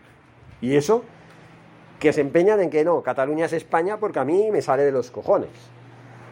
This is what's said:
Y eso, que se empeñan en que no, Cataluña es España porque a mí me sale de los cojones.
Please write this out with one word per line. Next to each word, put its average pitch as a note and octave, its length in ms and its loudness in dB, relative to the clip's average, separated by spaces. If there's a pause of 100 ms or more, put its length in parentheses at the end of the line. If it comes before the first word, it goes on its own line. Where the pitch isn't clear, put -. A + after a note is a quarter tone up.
(600)
Y C3+ 160 0
eso, G#3+ 260 2 (960)
que D3+ 140 2
se D3+ 80 0
empeñan F3 400 2
en D#3+ 100 0
que D3+ 140 2
no, D#3+ 180 0
Cataluña C#3+ 440 -2
es D3+ 80 -4
España E3+ 420 -2
porque F3 220 -4
a C3 60 0
mí G3 260 0
me D#3+ 120 -2
sale C#3 220 0
de C#3 80 2
los B2 180 -4
cojones. D#3+ 400 -2 (800)